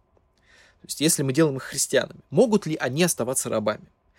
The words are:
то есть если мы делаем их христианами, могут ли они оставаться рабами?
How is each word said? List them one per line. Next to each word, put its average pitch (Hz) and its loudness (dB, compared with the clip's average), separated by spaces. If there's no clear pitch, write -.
то - -20
есть - -10
если 156 0
мы 135 0
делаем 143 2
их 127 -8
христианами, - -2
могут 208 4
ли 156 -2
они 143 -2
оставаться 131 -2
рабами? 107 -2